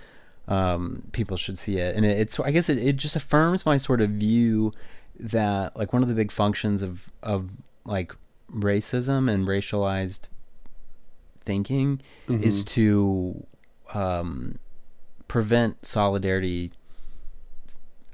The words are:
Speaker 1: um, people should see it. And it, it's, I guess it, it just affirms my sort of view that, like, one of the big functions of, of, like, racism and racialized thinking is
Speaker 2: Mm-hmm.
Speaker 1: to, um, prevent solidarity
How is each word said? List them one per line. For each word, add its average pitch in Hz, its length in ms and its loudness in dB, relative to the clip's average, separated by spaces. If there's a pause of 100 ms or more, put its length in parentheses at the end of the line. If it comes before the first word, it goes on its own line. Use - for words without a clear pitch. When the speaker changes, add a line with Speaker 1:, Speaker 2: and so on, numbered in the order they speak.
(480)
Speaker 1:
um, 90 640 0
people 98 260 -2
should - 220 -6
see 98 180 -2
it. 90 180 0
And 107 80 4
it, 104 140 6
it's, 110 220 0
I 131 100 0
guess 165 200 2
it, 131 100 2
it 135 160 2
just 151 200 -4
affirms 165 520 4
my 147 100 6
sort 127 240 4
of 104 100 4
view 110 600 4 (480)
that, 104 580 0
like, 107 160 -2
one 127 80 4
of 123 80 2
the 117 60 2
big 107 160 2
functions 104 500 2
of, 92 400 -6
of, 95 300 -2 (340)
like, 95 300 -4 (340)
racism 123 800 2
and 95 160 2
racialized 98 840 -2 (1080)
thinking 135 640 -2 (280)
is 107 340 2
Speaker 2:
Mm-hmm. 104 40 -6
Speaker 1:
to, 101 800 2 (460)
um, 87 640 -2 (680)
prevent 117 580 2
solidarity 95 840 0 (1400)